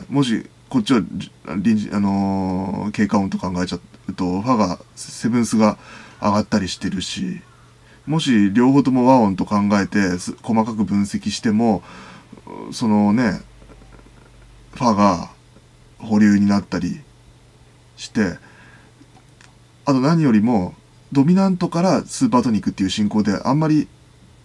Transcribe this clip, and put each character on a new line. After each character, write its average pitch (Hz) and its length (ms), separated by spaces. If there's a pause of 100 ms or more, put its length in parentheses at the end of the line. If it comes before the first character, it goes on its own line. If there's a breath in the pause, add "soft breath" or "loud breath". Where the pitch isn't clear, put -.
も 135 160
し、 113 240 (200)
こ 131 120
っ - 20
ち 127 120
は、 110 60 (580)
臨 107 180
時、 104 160
あ 101 80
の 98 880
ー、 - 40
K 104 140
カ 104 120
ウ 98 60
ン 95 60
ト 104 80
考 90 140 (100)
え 92 40
ち - 80
ゃ 85 40 (300)
う 95 60
と、 90 260
フ 113 80
ァ 131 80
が、 92 240 (160)
セ - 320
ブ 120 100
ン 117 80
ス 117 100
が 107 220 (420 loud breath)
上 101 120
が 104 80
っ 104 40
た 107 140
り 92 100
し - 80
て - 140
る - 120
し、 - 380 (640 soft breath)
も 156 140
し 104 340
両 123 200
方 139 100
と 120 80
も 127 160
和 131 120
音 101 180
と 92 80
考 104 160 (200)
え 95 60
て、 92 320
す-、 - 140 (100)
細 113 220
か 113 100
く 107 100
分 101 180
析 101 280
し - 100
て 113 120
も、 110 320 (880 loud breath)
そ 117 160
の 104 240
ね、 110 280 (1300)
フ 127 120
ァ 110 100
が 98 340 (680)
保 107 200
留 104 200
に 101 80
な 101 120
っ 95 60
た 92 160
り - 200 (960)
し - 120
て、 95 300 (1500 loud breath)
あ 143 80
と 131 80
何 160 220
よ 135 100
り 104 80
も、 104 340 (380)
ド 135 120
ミ 180 100
ナ 190 140
ン 180 100
ト 180 100
か 170 140
ら 165 220
ス - 220
ー - 20
パ 123 100
ー 117 40
ト 123 80
ニ 104 80
ッ - 40
ク 101 80
っ - 20
て - 100
い 95 40
う 90 40
進 104 180
行 107 140
で、 98 220
あ 123 80
ん 151 80
ま 156 80
り、 151 180 (580)